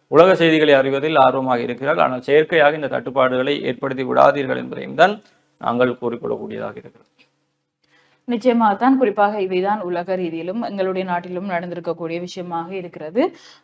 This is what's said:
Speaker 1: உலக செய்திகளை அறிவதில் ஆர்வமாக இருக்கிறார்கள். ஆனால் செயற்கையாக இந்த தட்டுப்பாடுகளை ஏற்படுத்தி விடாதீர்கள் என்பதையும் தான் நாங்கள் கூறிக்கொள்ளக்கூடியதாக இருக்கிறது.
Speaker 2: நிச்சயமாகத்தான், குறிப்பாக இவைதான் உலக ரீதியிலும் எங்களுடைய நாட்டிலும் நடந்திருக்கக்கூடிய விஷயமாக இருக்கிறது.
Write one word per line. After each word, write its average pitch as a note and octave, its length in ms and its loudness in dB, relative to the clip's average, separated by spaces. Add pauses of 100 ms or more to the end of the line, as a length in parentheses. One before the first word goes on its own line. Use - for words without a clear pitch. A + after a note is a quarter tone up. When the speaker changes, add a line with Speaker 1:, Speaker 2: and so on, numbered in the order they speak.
(120)
Speaker 1:
உலக E3 240 8
செய்திகளை D#3 380 4
அறிவதில் C#3 440 2
ஆர்வமாக C3 440 4
இருக்கிறார்கள். C#3 440 -2
ஆனால் B2+ 200 -4
செயற்கையாக D3+ 500 4
இந்த D3 120 -6
தட்டுப்பாடுகளை B2+ 640 0 (100)
ஏற்படுத்தி C3 400 -4
விடாதீர்கள் C3 580 2
என்பதையும் C3 340 -12
தான் F3+ 180 4 (480)
நாங்கள் B2 360 0
கூறிக்கொள்ளக்கூடியதாக A2 800 -8
இருக்கிறது. - 320 -20 (1200)
Speaker 2:
நிச்சயமாகத்தான், A#3 680 2
குறிப்பாக G#3 440 0
இவைதான் F#3+ 380 -2
உலக F3 360 -4
ரீதியிலும் F3+ 460 -6
எங்களுடைய F#3+ 440 -4
நாட்டிலும் F3+ 440 -6
நடந்திருக்கக்கூடிய E3+ 720 -6
விஷயமாக F3 560 -10
இருக்கிறது. F3 460 -6 (420)